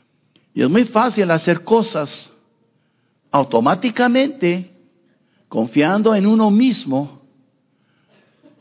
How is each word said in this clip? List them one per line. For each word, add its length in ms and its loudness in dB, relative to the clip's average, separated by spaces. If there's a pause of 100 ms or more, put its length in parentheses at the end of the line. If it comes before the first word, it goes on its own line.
(540)
Y 80 -8
es 80 -2
muy 140 2
fácil 460 -2
hacer 340 -2
cosas 680 -4 (1000)
automáticamente, 1400 0 (800)
confiando 680 0
en 120 2
uno 240 2
mismo. 680 0 (1400)